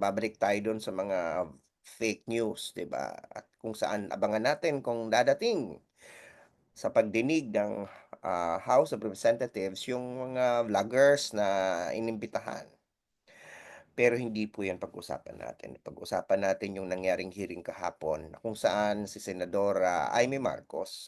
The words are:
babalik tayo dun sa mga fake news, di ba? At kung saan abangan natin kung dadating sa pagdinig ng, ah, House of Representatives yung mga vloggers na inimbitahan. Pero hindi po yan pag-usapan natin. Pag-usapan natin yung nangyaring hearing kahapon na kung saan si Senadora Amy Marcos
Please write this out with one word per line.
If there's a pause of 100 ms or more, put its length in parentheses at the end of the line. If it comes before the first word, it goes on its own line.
babalik
tayo
dun
sa
mga (400)
fake
news,
di
ba? (240)
At (160)
kung
saan
abangan
natin
kung
dadating (960)
sa
pagdinig
ng, (400)
ah,
House
of
Representatives
yung
mga
vloggers
na (460)
inimbitahan. (1300)
Pero
hindi
po
yan
pag-usapan
natin.
Pag-usapan
natin
yung
nangyaring
hearing
kahapon
na
kung
saan
si
Senadora
Amy
Marcos